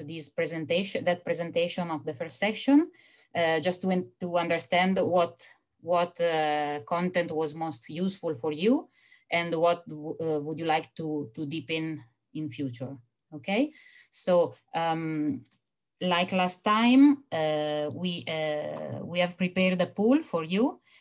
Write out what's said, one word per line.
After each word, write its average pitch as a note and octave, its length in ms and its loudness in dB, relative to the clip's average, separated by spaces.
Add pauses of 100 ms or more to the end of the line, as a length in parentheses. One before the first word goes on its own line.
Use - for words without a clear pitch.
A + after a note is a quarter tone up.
this D#3+ 220 -10
presentation, E3 760 -2
that F3+ 200 0
presentation E3+ 680 -2
of D3+ 140 -6
the D#3 80 -6
first D#3+ 260 -10
section, C4 460 4 (500)
uh, D#3+ 260 2
just F3+ 220 -2
to, F3+ 240 0 (140)
to F3 180 -2
understand F3 600 2
what, E3+ 480 0 (340)
what, F3 400 0
uh, D3+ 600 0
content F3 500 -2
was D#3 240 -2
most D#3+ 340 -8
useful E3+ 460 -4
for D3+ 180 -4
you G#3 360 2 (420)
and E3+ 240 0
what E3+ 340 2
w-, D#3 320 -10
uh, D#3 200 -2
would D3+ 180 -6
you E3 60 -6
like D#3+ 320 -2
to, D3+ 380 -6
to D#3 120 -6
deepen D#3+ 560 -6 (320)
in D3+ 160 -6
future, C3+ 460 -8 (380)
okay? G#3+ 360 -2 (400)
So, F3 440 2 (200)
um, D#3+ 680 -2 (560)
like F3+ 320 0
last F#3 320 0
time, B3 680 6
uh, D3+ 640 -2
we, F3 340 -4
uh, D3+ 800 -6
we F3 160 -2
have F3 180 0
prepared F#3 420 2
a F3 60 4
poll B3 360 2
for E3 200 -4
you G3+ 380 0 (200)